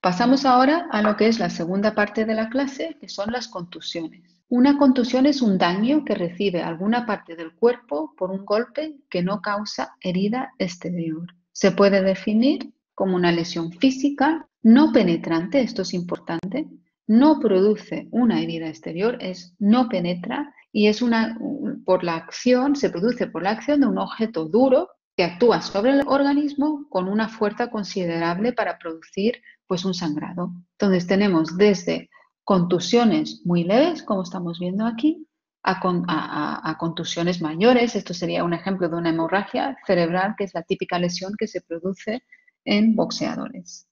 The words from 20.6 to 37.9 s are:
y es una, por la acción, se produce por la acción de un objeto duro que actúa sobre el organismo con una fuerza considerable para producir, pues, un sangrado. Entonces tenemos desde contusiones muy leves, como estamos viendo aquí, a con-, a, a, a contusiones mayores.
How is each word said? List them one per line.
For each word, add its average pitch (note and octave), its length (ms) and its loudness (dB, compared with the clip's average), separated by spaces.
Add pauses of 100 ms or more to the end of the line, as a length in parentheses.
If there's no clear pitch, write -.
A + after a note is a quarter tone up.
y G#3 140 4
es G#3+ 160 2
una, A3+ 340 0 (480)
por F3+ 200 2
la E3+ 100 -2
acción, B3 600 0
se C4 140 0
produce G#3+ 380 -2
por - 160 -8
la F#3+ 80 0
acción C#4+ 300 0
de C4 60 4
un F#3+ 120 0
objeto F#3+ 480 -4
duro B3+ 420 4 (280)
que F#3 80 2
actúa F3 360 4
sobre G#3 300 0
el C#4 160 4
organismo C#4+ 840 0
con F#3 200 -2
una G#3+ 200 -2
fuerza A3 400 -4
considerable F3+ 840 -2
para F#3 260 -4
producir, E3+ 640 -6 (240)
pues, F3+ 180 -4
un F#3+ 100 0
sangrado. F3 580 -6 (260)
Entonces F#3 280 2
tenemos F3+ 500 2
desde - 520 2 (360)
contusiones F3+ 1000 2
muy F3 200 2
leves, C4+ 380 2
como G3 200 -4
estamos F3 360 -8
viendo F#3+ 280 -4
aquí, D4+ 400 -2 (360)
a F3+ 180 -2
con-, F3 280 0
a, D3+ 560 -4
a, D#3 60 -4
a D#3+ 80 -8
contusiones E3+ 640 -4
mayores. A3+ 540 2